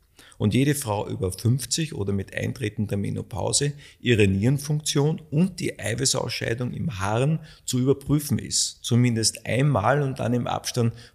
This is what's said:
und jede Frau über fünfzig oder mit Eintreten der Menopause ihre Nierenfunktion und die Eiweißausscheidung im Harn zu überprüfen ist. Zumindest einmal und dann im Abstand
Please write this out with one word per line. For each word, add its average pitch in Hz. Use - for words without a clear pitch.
und 104
jede 135
Frau 107
über 95
fünfzig 139
oder 101
mit 98
Eintreten 107
der 104
Menopause 104
ihre 107
Nierenfunktion 143
und 185
die -
Eiweißausscheidung 120
im 101
Harn 123
zu 127
überprüfen 139
ist. -
Zumindest 117
einmal 131
und 135
dann 117
im 120
Abstand -